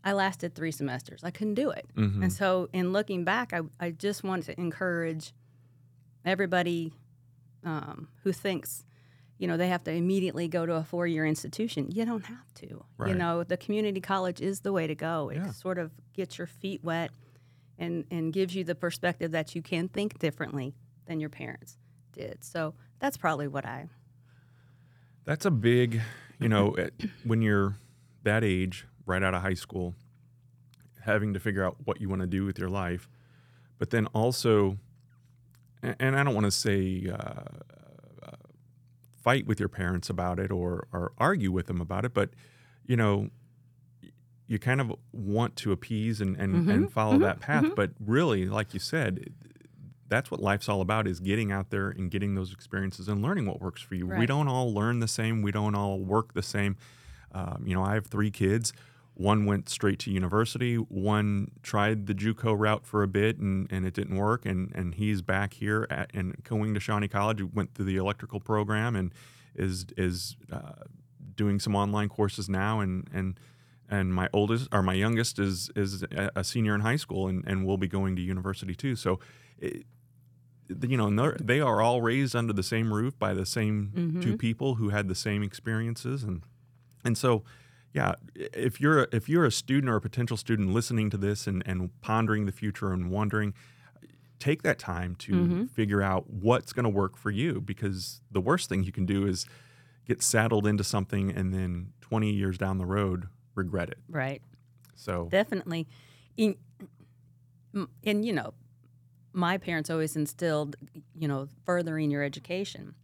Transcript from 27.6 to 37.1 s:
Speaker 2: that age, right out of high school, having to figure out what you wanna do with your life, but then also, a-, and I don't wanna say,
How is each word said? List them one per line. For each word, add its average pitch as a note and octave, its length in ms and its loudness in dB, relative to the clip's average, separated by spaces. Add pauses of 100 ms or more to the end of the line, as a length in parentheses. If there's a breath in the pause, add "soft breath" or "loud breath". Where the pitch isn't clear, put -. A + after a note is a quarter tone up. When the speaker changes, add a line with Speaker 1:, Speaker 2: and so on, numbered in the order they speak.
Speaker 2:
that G#2+ 220 4
age, F#2 420 0 (180)
right F#2 180 2
out F#2 120 4
of F2+ 80 -2
high F#2+ 120 0
school, F2+ 400 -6 (1080)
having G#2+ 320 2
to G2 40 -2
figure G2 260 0
out F#2 200 0
what - 160 -4
you G2+ 80 -4
wanna F#2+ 180 -2
do F#2+ 180 0
with F#2+ 140 -2
your F#2 120 -4
life, F2+ 380 -4 (680 soft breath)
but - 120 -2
then A2+ 160 4
also, G#2+ 720 4 (1040)
a-, A#2+ 180 -4
and C3 160 2
I C#3+ 80 2
don't C3+ 100 2
wanna G#2 160 2
say, F#2+ 600 0